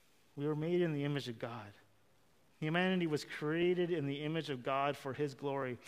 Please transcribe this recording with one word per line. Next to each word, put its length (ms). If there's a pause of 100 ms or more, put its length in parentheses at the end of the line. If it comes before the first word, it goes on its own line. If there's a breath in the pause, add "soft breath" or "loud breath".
(380)
We 100
were 80
made 260
in 120
the 100
image 240
of 100
God. 360 (840)
Humanity 480
was 180
created 680
in 140
the 180
image 260
of 140
God 320
for 180
his 200
glory. 440 (100)